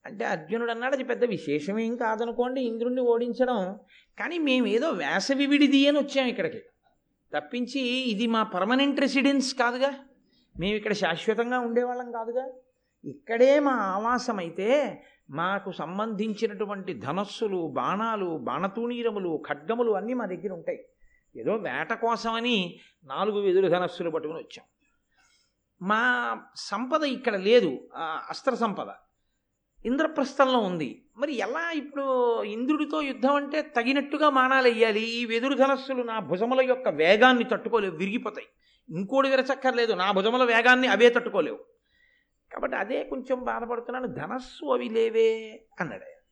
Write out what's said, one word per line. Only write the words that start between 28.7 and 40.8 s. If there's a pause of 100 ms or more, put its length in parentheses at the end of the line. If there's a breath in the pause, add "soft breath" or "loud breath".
ఇంద్రప్రస్థంలో
ఉంది. (120)
మరి
ఎలా
ఇప్పుడు
ఇంద్రుడితో
యుద్ధం
అంటే
తగినట్టుగా
బాణాలు
వెయ్యాలి.
ఈ
వెదురు
ధనస్సులు
నా
భుజముల
యొక్క
వేగాన్ని
తట్టుకోలేవు,
విరిగిపోతాయి. (500)
ఇంకోటి
విరచక్కర్లేదు,
నా
భుజముల
వేగాన్ని